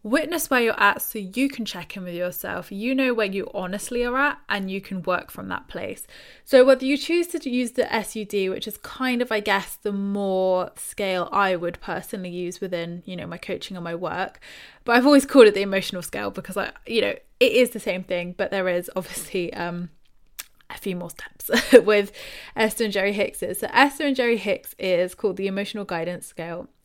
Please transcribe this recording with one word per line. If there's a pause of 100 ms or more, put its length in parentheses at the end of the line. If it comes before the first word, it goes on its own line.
witness
where
you're
at
so
you
can
check
in
with
yourself.
You
know
where
you
honestly
are
at (100)
and
you
can
work
from
that
place. (380)
So
whether
you
choose
to
use
the
S
U
D,
which
is
kind
of,
I
guess,
the
more
scale
I
would
personally
use
within,
you
know,
my
coaching
and
my
work, (440)
but
I've
always
called
it
the
emotional
scale
because
I, (140)
you
know, (240)
it
is
the
same
thing,
but
there
is
obviously,
um, (800)
a
few
more
steps (240)
<laughs>
with (440)
Esther
and
Jerry
Hicks's.
So
Esther
and
Jerry
Hicks
is
called
the
Emotional
Guidance
Scale. (160)